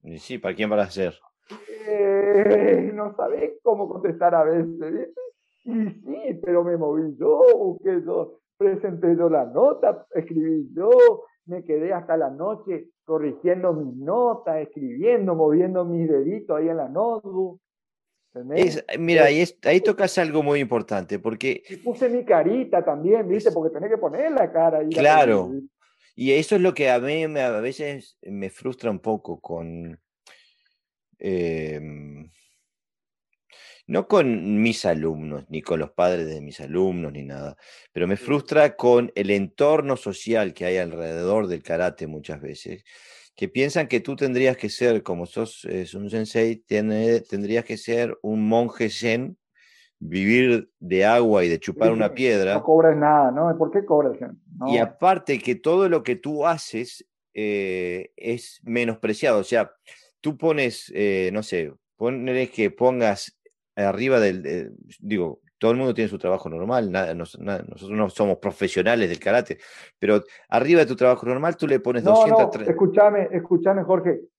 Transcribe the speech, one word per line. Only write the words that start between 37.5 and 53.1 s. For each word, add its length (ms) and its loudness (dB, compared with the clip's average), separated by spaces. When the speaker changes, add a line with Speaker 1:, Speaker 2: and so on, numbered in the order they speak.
Speaker 1:
pero 140 -2
me 100 0
Speaker 2:
Sí. 80 -16
Speaker 1:
frustra 520 2
con 380 4
el 160 -2
entorno 680 0
social 580 -4
que 120 -10
hay 120 0
alrededor 720 -4
del 140 -6
karate 440 -4
muchas 340 -12
veces, 440 -16
que 120 -6
piensan 400 -2
que 120 0
tú 160 -8
tendrías 400 0
que 140 -8
ser, 320 0
como 240 -6
sos, 420 -10
eh, 160 -6
un 140 -10
sensei, 480 -2
tiene, 640 0
tendrías 440 -4
que 120 -10
ser 460 -4
un 260 -2
monje 400 0
zen, 480 -4
vivir 800 2
de 260 0
agua 400 4
y 40 2
de 100 0
chupar 300 0
Speaker 2:
Sí, 60 2
Speaker 1:
una 140 0
Speaker 2:
sí, 60 -6
Speaker 1:
piedra. 400 2
Speaker 2:
no 80 0
cobras 340 6
nada, 340 4